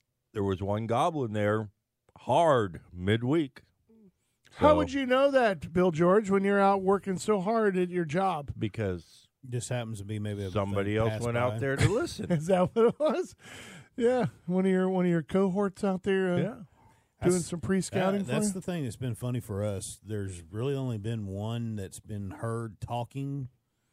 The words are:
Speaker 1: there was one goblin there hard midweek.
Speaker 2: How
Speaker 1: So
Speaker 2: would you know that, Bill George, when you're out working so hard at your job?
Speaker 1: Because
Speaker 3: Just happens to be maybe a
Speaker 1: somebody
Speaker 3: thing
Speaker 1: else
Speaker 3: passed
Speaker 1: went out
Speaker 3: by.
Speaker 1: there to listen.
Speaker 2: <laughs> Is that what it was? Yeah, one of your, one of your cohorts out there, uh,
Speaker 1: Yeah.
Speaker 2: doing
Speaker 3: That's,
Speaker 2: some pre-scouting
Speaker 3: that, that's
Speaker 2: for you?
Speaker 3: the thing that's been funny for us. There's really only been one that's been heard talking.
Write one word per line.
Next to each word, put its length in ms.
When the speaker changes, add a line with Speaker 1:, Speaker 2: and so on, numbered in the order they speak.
Speaker 1:
there 100
was 180
one 260
goblin 460
there 360
hard 640
midweek. 680
Speaker 2:
How 140
Speaker 1:
So 80
Speaker 2:
would 160
you 120
know 260
that, 420
Bill 180
George, 380
when 140
you're 160
out 240
working 340
so 240
hard 360
at 120
your 160
job? 540
Speaker 1:
Because 680
Speaker 3:
Just 200
happens 300
to 60
be 140
maybe 240
a 80
Speaker 1:
somebody 400
Speaker 3:
thing 80
Speaker 1:
else 140
Speaker 3:
passed 120
Speaker 1:
went 120
out 160
Speaker 3:
by. 60
Speaker 1:
there 180
to 120
listen. 360
Speaker 2:
<laughs> 60
Is 160
that 280
what 140
it 100
was? 360
Yeah, 300
one 200
of 60
your, 180
one 160
of 60
your 120
cohorts 600
out 200
there, 320
uh, 20
Speaker 1:
Yeah. 60
Speaker 2:
doing 100
Speaker 3:
That's, 140
Speaker 2:
some 140
pre-scouting 640
Speaker 3:
that, 40
that's 200
Speaker 2:
for 20
you? 40
Speaker 3:
the 80
thing 220
that's 140
been 180
funny 240
for 240
us. 420
There's 460
really 240
only 220
been 300
one 500
that's 240
been 300
heard 500
talking. 640